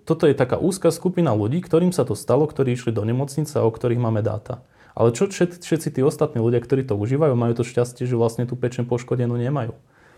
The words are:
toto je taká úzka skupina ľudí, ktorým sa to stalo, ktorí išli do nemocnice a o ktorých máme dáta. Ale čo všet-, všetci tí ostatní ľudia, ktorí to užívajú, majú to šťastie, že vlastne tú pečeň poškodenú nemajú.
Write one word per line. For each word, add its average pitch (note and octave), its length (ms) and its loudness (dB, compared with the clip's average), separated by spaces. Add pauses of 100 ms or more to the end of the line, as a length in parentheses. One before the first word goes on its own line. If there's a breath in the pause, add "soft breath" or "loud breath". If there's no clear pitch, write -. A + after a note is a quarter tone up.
toto D#3+ 240 4
je C3+ 80 2
taká B2+ 160 2
úzka E3+ 400 0
skupina E3+ 400 0
ľudí, G#2+ 240 0
ktorým F3+ 320 2
sa C3+ 160 0
to G#2 80 -2
stalo, C3+ 320 2
ktorí B2+ 320 0
išli A#2 160 -4
do G2+ 80 -2
nemocnice C3 560 -2
a A2+ 80 4
o A2+ 80 2
ktorých A#2+ 240 -2
máme A2 240 0
dáta. G#2+ 400 -6 (320 soft breath)
Ale A2+ 160 4
čo G3 160 0
všet-, - 400 -4
všetci D#3 320 -2
tí - 20 2
ostatní C#3+ 380 0
ľudia, A#2 240 2
ktorí C3+ 240 0
to G#2+ 80 0
užívajú, C3 400 0
majú A#2+ 240 0
to A#2+ 80 0
šťastie, B2 400 -2
že B2+ 80 -2
vlastne A#2 320 0
tú B2+ 80 -6
pečeň B2 320 -4
poškodenú B2 480 -2
nemajú. A#2 400 -4 (440 soft breath)